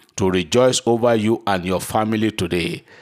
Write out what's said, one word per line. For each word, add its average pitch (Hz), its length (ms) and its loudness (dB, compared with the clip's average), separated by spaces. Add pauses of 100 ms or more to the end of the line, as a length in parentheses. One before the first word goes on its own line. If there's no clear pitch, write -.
(180)
to 98 120 0
rejoice 110 560 2
over 117 300 2
you 113 320 0
and 95 180 -2
your 92 160 -2
family 110 480 -2
today. 87 540 -4 (180)